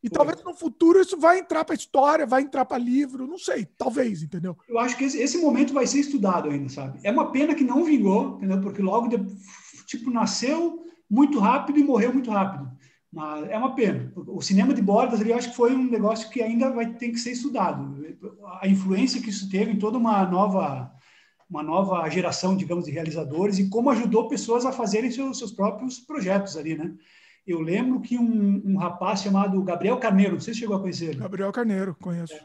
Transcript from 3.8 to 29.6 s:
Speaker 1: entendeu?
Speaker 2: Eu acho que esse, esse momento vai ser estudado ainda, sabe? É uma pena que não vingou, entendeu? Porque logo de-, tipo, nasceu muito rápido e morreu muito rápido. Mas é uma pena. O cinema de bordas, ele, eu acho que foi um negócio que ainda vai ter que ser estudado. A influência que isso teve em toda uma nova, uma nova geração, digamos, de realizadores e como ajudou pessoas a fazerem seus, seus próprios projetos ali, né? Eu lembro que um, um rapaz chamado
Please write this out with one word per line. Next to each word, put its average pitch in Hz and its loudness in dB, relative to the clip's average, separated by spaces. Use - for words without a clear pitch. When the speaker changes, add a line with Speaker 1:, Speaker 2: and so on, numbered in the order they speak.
Speaker 1:
entendeu? 170 -6
Speaker 2:
Eu 233 -2
acho 247 0
que 269 0
esse, 269 -2
esse 285 0
momento 277 4
vai 262 2
ser 277 2
estudado 190 0
ainda, 139 -4
sabe? 131 -10
É 202 0
uma 285 2
pena 294 2
que 269 2
não 269 2
vingou, 233 2
entendeu? 190 0
Porque 196 -4
logo 220 0
de-, 220 0
tipo, 233 -8
nasceu 269 -2
muito 285 4
rápido 277 2
e 285 6
morreu 247 4
muito 247 0
rápido. 185 -2
Mas 151 -10
é 214 -4
uma 254 -2
pena. 156 0
O 165 -10
cinema 226 4
de - 0
bordas, 214 4
ele, 226 2
eu 240 4
acho 247 -6
que - -14
foi 247 4
um 254 0
negócio 214 0
que 240 -4
ainda 233 2
vai 233 -4
ter 240 -8
que 233 -6
ser 240 -6
estudado. 156 -4
A 196 -2
influência 190 2
que 220 -6
isso 190 -8
teve 208 0
em 190 0
toda 214 0
uma 214 4
nova, 180 0
uma 151 -8
nova 175 0
geração, 180 0
digamos, 175 -4
de 147 -8
realizadores 160 -2
e 190 2
como 240 2
ajudou 233 2
pessoas 247 0
a 254 0
fazerem 226 0
seus, 269 -6
seus 226 -10
próprios 208 -2
projetos 196 -2
ali, 156 -6
né? 160 -6
Eu 170 -2
lembro 214 0
que - -4
um, 214 2
um 196 2
rapaz 185 -2
chamado 190 2